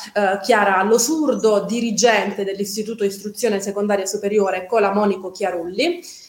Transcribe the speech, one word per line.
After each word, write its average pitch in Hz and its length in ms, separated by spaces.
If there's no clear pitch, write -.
eh, 196 300
Chiara 202 400
Losurdo, 226 800
dirigente 208 800
dell'Istituto 202 640
Istruzione 202 560
Secondaria 202 460
Superiore 196 600
Cola 202 260
Monico 202 380
Chiarulli. 190 720